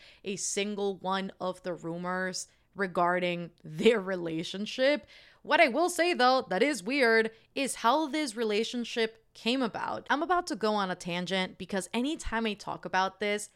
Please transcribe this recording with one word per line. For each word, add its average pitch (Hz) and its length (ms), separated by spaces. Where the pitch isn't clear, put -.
a 196 120
single 202 600
one 190 420
of 185 220
the 180 120
rumors 175 720
regarding 175 760
their 170 360
relationship. 190 1080
What 302 160
I 320 80
will 302 220
say, 339 240
though, 254 340
that 185 140
is 262 200
weird 226 480
is 269 220
how 285 320
this 269 260
relationship 220 880
came 254 280
about. - 460
I'm 269 140
about 349 260
to 302 80
go 214 180
on 196 160
a 180 40
tangent 180 640
because 190 340
anytime 233 540
I 208 80
talk - 320
about 190 340
this, 208 360